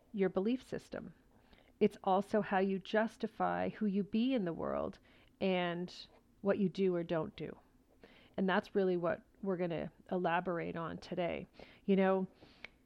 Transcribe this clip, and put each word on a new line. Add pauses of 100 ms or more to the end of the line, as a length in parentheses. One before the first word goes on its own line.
(120)
your
belief
system. (680)
It's
also
how
you
justify
who
you
be
in
the
world (400)
and (500)
what
you
do
or
don't
do. (800)
And
that's
really
what (220)
we're
gonna (220)
elaborate
on
today. (380)
You
know, (580)